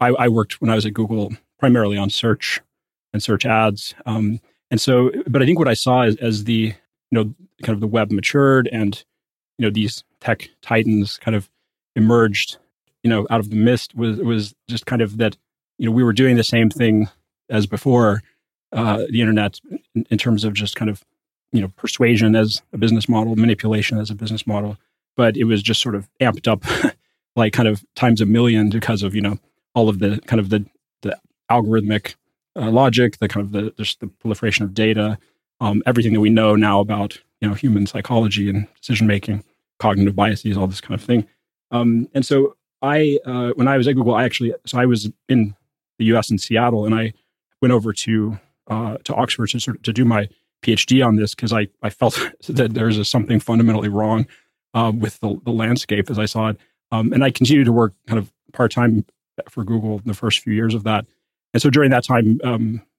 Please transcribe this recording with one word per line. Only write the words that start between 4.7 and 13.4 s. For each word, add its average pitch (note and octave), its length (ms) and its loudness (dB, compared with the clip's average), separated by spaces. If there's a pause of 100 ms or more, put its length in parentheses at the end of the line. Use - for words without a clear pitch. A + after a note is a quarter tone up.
and A#2 100 0
so, B2+ 300 2 (160)
but C3 160 -2
I B2 40 0
think E3 120 2
what D3+ 100 2
I A2+ 60 2
saw B2+ 280 0
as, A2 140 2
as G#2+ 280 -4
the, A#2 100 -2
you A2 200 -2 (380)
know, A2 220 -2 (280)
kind A2 120 -2
of G2+ 60 -6
the A2 60 -4
web G#2+ 240 0
matured C3 640 2
and, G#2 320 -4 (540)
you A#2 80 0
know, G#2+ 40 2
these G#2 320 -4 (180)
tech - 280 -4 (140)
titans A2 560 0
kind A2+ 180 -2
of G2 140 -6 (440)
emerged, A2 600 2 (460)
you A#2+ 80 2
know, G#2+ 180 0
out A2+ 120 0